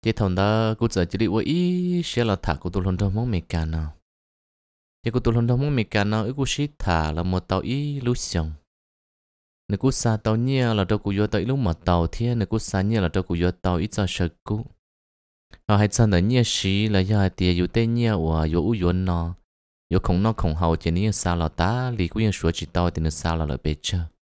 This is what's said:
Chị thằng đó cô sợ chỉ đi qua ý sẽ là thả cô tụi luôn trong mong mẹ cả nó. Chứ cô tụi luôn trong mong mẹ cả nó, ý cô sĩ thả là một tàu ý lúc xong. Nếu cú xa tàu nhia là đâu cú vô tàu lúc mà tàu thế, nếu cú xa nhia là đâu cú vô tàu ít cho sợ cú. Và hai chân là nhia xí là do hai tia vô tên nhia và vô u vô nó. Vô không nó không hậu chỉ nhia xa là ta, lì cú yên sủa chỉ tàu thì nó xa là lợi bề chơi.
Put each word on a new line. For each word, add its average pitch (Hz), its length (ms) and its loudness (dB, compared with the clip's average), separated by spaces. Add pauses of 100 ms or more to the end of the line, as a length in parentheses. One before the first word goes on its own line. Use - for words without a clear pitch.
Chị 113 100 0
thằng 95 240 0
đó 110 380 2
cô 117 160 0
sợ 92 160 0
chỉ - 120 -8
đi 107 100 2
qua 104 160 0
ý 180 600 0
sẽ - 180 -2
là 107 120 2
thả 92 260 -2
cô 90 80 -6
tụi 90 140 -2
luôn 92 140 0
trong 98 180 0
mong 120 160 -2
mẹ 92 80 0
cả 80 260 -4
nó. 80 260 -4 (1120)
Chứ 117 60 -2
cô 123 80 2
tụi 120 140 2
luôn 117 140 2
trong 123 140 2
mong 147 140 0
mẹ 117 80 2
cả 101 200 0
nó, 107 200 0
ý 107 140 -4
cô 135 100 0
sĩ 147 200 -2 (120)
thả 80 320 0
là 82 120 -2
một 92 160 0
tàu 92 200 -2
ý 143 420 -4
lúc 123 160 0
xong. 78 340 -4 (1160)
Nếu 104 100 0
cú 135 140 2
xa 110 260 0
tàu 110 180 0
nhia 123 380 0
là 104 100 2
đâu 104 160 0
cú 101 180 -4
vô 104 100 2
tàu 101 140 -2
lúc 131 180 -2
mà 95 140 0
tàu 85 340 2
thế, 120 280 -2
nếu 110 100 0
cú 113 140 -2
xa 98 220 -2
nhia 107 200 2
là 87 60 0
đâu 92 160 -2
cú 87 160 -2
vô 87 120 2
tàu 90 260 -2
ít 87 100 -2
cho - 200 -2
sợ - 200 -2 (160)
cú. 107 220 -6 (1000)
Và 104 100 4
hai 104 100 6
chân 110 240 4
là 87 80 4
nhia 120 260 4
xí 101 420 0
là 101 120 2
do 101 200 2
hai 95 100 4
tia 90 300 0
vô 90 80 2
tên 117 280 0
nhia 117 160 2
và 80 400 0
vô 87 80 2
u 101 200 0
vô 87 120 2
nó. 87 420 -2 (600)
Vô 90 100 4
không 92 200 2
nó 110 100 2
không 80 220 0
hậu 82 200 2
chỉ 82 160 -2
nhia 101 200 0
xa 90 240 -2
là 82 120 0
ta, 120 440 -2
lì 98 160 -2
cú 110 120 -6
yên 110 120 2
sủa 85 200 -2
chỉ - 140 -6
tàu 87 240 0
thì 82 120 -4
nó 80 80 0
xa 82 260 -4
là 80 100 -2
lợi 69 180 -4
bề 76 180 -2
chơi. 87 200 -4 (220)